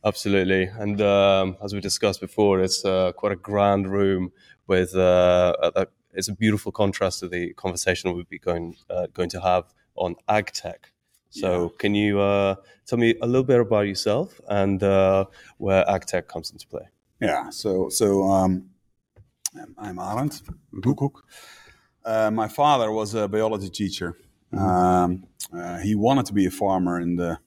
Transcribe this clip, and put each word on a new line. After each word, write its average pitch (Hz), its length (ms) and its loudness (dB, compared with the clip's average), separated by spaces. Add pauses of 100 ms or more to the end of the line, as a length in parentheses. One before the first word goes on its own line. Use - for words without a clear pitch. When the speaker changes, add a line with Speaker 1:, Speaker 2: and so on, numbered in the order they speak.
Speaker 1:
Absolutely. 95 600 2
And, 101 360 -6
um, 98 640 4
as 101 120 -8
we 101 40 -6
discussed 98 420 -2
before, 98 380 2
it's, 92 240 -2
uh, 92 280 2
quite 101 220 -4
a 90 160 -10
grand 101 380 2
room 95 440 0 (340)
with, 92 300 0
uh, 90 680 6
a, 85 100 2 (100)
a, 92 60 -2 (280)
it's 95 120 -6
a 107 60 -6
beautiful 107 380 0
contrast 98 480 -2
to 92 80 -10
the 87 260 -6
conversation 90 640 -2
we'll 87 80 -8
be - 160 -16
going, 85 380 -6 (120)
uh, 90 240 -4
going 90 160 -4
to 90 120 -10
have 90 240 2 (300)
on 87 200 -4 (120)
ag 107 260 0
tech. - 380 -14 (420)
So 95 160 -6
Speaker 2:
Yeah. 87 280 0
Speaker 1:
can 104 180 0
you, 104 240 2
uh, 98 360 2 (300)
tell 120 140 -4
me 117 220 4
a 117 40 -4
little 127 200 2
bit 123 160 4
about 104 260 0
yourself 110 640 -4
and, 98 340 2
uh, 95 420 4 (340)
where 95 300 2
ag 95 160 -2
tech - 220 -4
comes - 240 -12
into - 160 -20
play? - 220 -14 (320)
Speaker 2:
Yeah, 73 300 -2
so, 92 360 -2
so, 98 360 2
um, 95 460 2 (840)
I'm, - 220 -20
I'm 95 220 -12
Arend 107 420 -6
Speaker 1:
Mm-hmm. - 400 -18
Speaker 2:
Boekhoek. 139 400 -2 (840)
Uh, 110 280 0
my 110 180 -2
father 139 420 2
was 110 240 -4
a 104 140 -2
biology 107 400 -2
teacher. 87 480 -6 (360)
Speaker 1:
Mm-hmm. 95 120 0
Speaker 2:
Um, 90 640 2 (260)
uh, 87 240 -10
he 101 180 -2
wanted 123 300 2
to 104 80 -10
be 101 140 2
a 90 40 0
farmer 92 480 -2
in 87 160 -2
the 85 320 -4